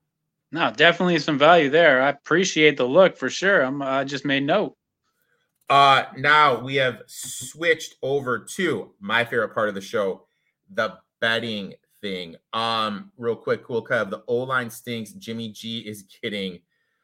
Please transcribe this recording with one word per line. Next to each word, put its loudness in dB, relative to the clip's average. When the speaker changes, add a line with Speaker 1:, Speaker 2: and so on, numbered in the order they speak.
Speaker 1:
No, -2
definitely 4
some -2
value 6
there. 4
I 2
appreciate 0
the 0
look 4
for -4
sure. 0
I'm, -4
I -2
just -8
made -2
note. 0
Speaker 2:
Uh, 6
now 4
we -4
have 0
switched -4
over -4
to -6
my -2
favorite -4
part -2
of -6
the -8
show, -4
the -4
betting -4
thing. -10
Um, -4
real -4
quick, -6
Cool -6
Kev, -2
the -10
O-line -2
stinks. -10
Jimmy -10
G -12
is -14
getting, -8